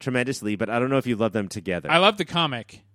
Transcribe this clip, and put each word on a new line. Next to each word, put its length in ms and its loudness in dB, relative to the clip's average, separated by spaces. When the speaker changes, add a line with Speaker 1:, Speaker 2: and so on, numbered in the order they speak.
Speaker 1:
tremendously, 560 -2
but 140 -2
I 80 0
don't 120 2
know 80 2
if 80 0
you 100 0
love 160 0
them 160 -2
together. 420 -4
Speaker 2:
I 80 6
love 180 4
the 80 -2
comic, 580 -4